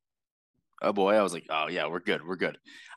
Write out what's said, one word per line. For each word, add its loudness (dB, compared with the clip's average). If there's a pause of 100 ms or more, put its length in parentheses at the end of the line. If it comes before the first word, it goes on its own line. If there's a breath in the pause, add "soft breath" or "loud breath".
(800)
oh 0
boy, 4
I 6
was 2
like, -10
"Oh -2
yeah, -4
we're -4
good, -2
we're -6
good." -4 (400 loud breath)